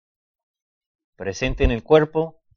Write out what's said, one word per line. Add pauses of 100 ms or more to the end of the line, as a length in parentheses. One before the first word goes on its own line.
(1160)
presente
en
el
cuerpo, (140)